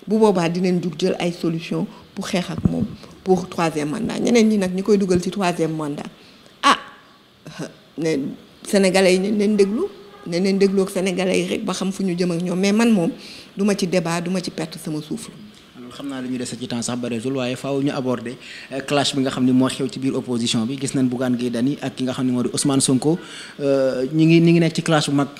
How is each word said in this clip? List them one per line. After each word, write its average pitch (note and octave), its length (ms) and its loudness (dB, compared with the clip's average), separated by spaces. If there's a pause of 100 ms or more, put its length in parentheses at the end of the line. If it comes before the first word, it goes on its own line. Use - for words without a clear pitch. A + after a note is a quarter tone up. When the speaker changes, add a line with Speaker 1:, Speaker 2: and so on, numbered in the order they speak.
Speaker 1:
bu G#3 80 0
boobaa F#3+ 320 4
dinañ F3+ 340 0
jug E3 160 -4
jël F#3 200 0
ay F3 140 -2
solution E3 540 -4 (280)
pour F#3+ 120 -8
xeex F3+ 240 -2
ak - 200 -2
moom E3 160 -2 (360)
pour F#3 260 2
troisième D3+ 420 -2
mandat. D3+ 280 -4
Ñeneen A3+ 300 4
ñi G#3+ 100 2
nag F#3 160 0
ñi F#3+ 80 -2
koy G#3 140 4
dugal F#3 260 2
ci F#3+ 80 -4
troisième E3+ 460 -2
mandat, D#3 280 -6 (580)
ah, - 160 4 (1200)
ne D#3+ 180 0 (500)
Sénégalais F#3+ 500 4
yi - 40 4
nañ G#3 180 0
leen G#3 180 2
déglu, G3+ 260 4 (440)
nañ E3+ 160 -2
leen G3 160 2
déglu G3 240 4
ak F#3+ 80 -4
Sénégalais F3+ 520 0
yi F3+ 60 -4
rek G#3+ 160 -4
ba F#3 100 -4
xam F#3+ 180 -4
fu F#3+ 100 -6
ñu F3+ 160 -2
jëm F3+ 120 0
ak E3+ 120 -4
ñoom. F3+ 160 -4
Mais G3 140 2
man A#3 180 4
moom, F3+ 200 2 (460)
du F#3+ 80 -4
ma G3+ 120 2
ci G3+ 100 -2
débat, E3+ 360 -2
du F3 80 -4
ma F#3 100 -2
ci - 100 -8
perte D#3+ 320 -8
sama D3+ 200 -8
souffle. - 300 -10 (640)
Speaker 2:
Xam C#3 120 -10
naa C3+ 140 -8
li B2+ 80 -8
ñu B2+ 80 -4
dese A#2+ 200 -8
ci B2 80 -10
temps A#2 200 -6
sax B2 120 -4
bareetul, A#2+ 380 -4
waaye B2 200 -4
faaw C#3 260 -2
ñu C#3+ 100 0
aborder, B2 440 -4 (360)
euh, C3+ 80 -8
clash C#3+ 340 0
bi C#3 60 0
nga C3 100 0
xam C3 140 0
ni B2+ 80 6
moo B2+ 160 6
xew C3 240 -4
ci - 60 -8
biir C3+ 180 -2
opposition A#2 480 -2
bi. C3+ 160 -4
Gis C3+ 140 -4
nañ C3+ 140 4
Bougane B2 280 0
Gueye A#2+ 140 -2
Dany B2 320 0
ak C3 140 -6
ki C3 80 -4
nga B2+ 100 -2
xam C3+ 120 -2
ni B2+ 60 0
moo B2 100 2
di A#2 100 0
Ousmane C3+ 280 2
Sonko, C#3 380 2 (420)
euh, C3+ 520 2
ñi D#3 140 4
ngi, E3 140 8
ñi E3+ 120 8
ngi E3+ 80 6
nekk D#3+ 160 2
ci D#3+ 60 -2
clash D3+ 280 2
bu C#3+ 60 2
mag. C#3 120 2 (120)